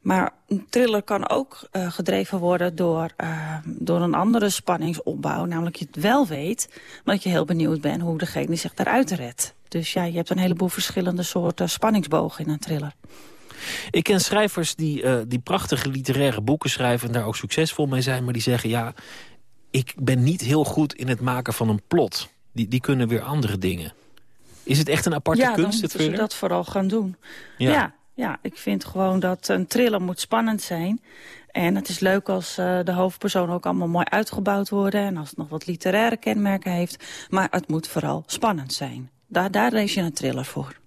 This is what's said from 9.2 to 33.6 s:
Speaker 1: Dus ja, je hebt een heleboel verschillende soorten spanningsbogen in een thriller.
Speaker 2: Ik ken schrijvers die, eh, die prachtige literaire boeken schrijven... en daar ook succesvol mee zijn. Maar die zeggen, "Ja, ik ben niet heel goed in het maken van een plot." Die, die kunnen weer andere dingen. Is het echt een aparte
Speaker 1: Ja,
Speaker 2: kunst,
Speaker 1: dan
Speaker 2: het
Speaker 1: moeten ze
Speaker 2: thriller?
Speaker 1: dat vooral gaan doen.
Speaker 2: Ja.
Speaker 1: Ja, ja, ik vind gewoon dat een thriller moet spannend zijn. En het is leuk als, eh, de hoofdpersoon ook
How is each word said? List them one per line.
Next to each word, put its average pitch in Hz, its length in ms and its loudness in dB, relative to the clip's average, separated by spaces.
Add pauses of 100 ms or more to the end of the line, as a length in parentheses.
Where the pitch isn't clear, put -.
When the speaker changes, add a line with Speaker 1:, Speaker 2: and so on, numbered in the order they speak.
Speaker 1:
Dus 165 260 -4
ja, 180 100 0
je 170 120 -2
hebt 170 140 -2
een 185 80 2
heleboel 185 300 2
verschillende 180 560 -2
soorten 175 460 0
spanningsbogen 160 760 2
in 156 60 0
een 151 80 -2
thriller. 147 360 -4 (960)
Speaker 2:
Ik - 120 6
ken 196 180 6
schrijvers 202 540 2
die, 151 280 0
eh, 131 120 4 (120)
die 123 120 0
prachtige 139 500 0
literaire 135 520 0
boeken 139 280 2
schrijven... 120 380 0
en 117 60 -4
daar 117 120 0
ook 107 100 -2
succesvol 156 500 0
mee 131 160 0
zijn. 127 220 0
Maar 123 100 -2
die 117 80 -2
zeggen, 120 280 2
"Ja, 117 240 -2 (800)
ik 131 280 0
ben 127 240 2
niet 170 180 2
heel 143 220 4
goed 147 300 2
in 127 140 -6
het 120 140 0
maken 123 320 -2
van 113 160 2
een 104 180 2
plot." 143 420 2 (220)
Die, 117 160 0
die 123 140 0
kunnen 127 260 2
weer 113 140 0
andere 120 360 -2
dingen. 90 360 -2 (720)
Is - 140 2
het 147 120 2
echt 151 160 2
een 170 80 2
aparte 160 280 2
Speaker 1:
Ja, 247 120 4
Speaker 2:
kunst, 175 80 2
Speaker 1:
dan 196 100 2
Speaker 2:
het 220 100 0
Speaker 1:
moeten 170 100 -2
ze - 140 -8
Speaker 2:
thriller? 190 140 0
Speaker 1:
dat 214 160 -2
vooral 175 280 0
gaan 196 240 0
doen. 190 280 0 (420)
Speaker 2:
Ja. 262 140 4
Speaker 1:
Ja, 240 220 2 (200)
ja, 233 280 -4
ik - 160 -8
vind 202 280 -2
gewoon 190 340 0
dat 185 280 -2
een 185 200 0
thriller 226 340 2
moet 180 180 -6
spannend 226 420 0
zijn. 180 400 -2 (500)
En 180 240 2
het 196 140 -2
is 180 100 -6
leuk 190 300 2
als, 185 280 -2
eh, 180 260 0
de 180 100 0
hoofdpersoon 180 580 0
ook 175 140 -4